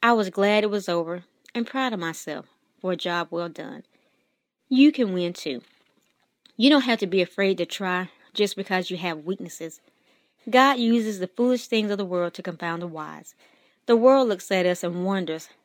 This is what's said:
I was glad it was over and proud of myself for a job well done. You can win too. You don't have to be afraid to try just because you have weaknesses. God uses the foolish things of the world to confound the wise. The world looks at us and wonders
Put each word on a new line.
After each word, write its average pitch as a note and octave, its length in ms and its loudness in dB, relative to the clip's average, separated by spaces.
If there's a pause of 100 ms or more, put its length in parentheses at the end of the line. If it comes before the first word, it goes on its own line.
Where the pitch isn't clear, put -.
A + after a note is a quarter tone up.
I A#3 120 4
was G#3+ 180 0
glad G#3 320 2
it G#3+ 80 0
was G3+ 180 -6
over E3+ 360 -4 (280)
and A#3 140 -4
proud C4 260 -2
of G3+ 60 -6
myself D#3+ 480 -8 (340)
for F#3 120 -4
a F3 40 -4
job F3 360 -4
well E3+ 160 -6
done. D#3 340 -14 (840)
You C#4 240 8
can A#3 200 -2
win F3 200 -2
too. C3+ 300 -8 (960)
You B3+ 140 6
don't C#4+ 120 6
have A#3+ 180 0
to G3 80 -2
be F#3 120 2
afraid F#3+ 380 0
to F3 80 -2
try F3+ 440 -4 (220)
just G#3 220 0
because F#3 380 -4
you F3+ 60 -6
have D#3+ 260 -6
weaknesses. E3 560 -10 (680)
God C4 300 6
uses A3+ 400 2
the F3+ 80 -6
foolish B3 400 0
things G#3+ 240 0
of G3+ 80 -4
the G3+ 60 -4
world F3 300 -4
to - 100 -14
confound E3+ 360 -6
the F3 60 -8
wise. D#3 480 -14 (520)
The A#3 100 4
world B3+ 320 6
looks G3 240 -2
at F#3 120 2
us F3+ 200 0
and F3 200 -4
wonders F3 440 -4 (160)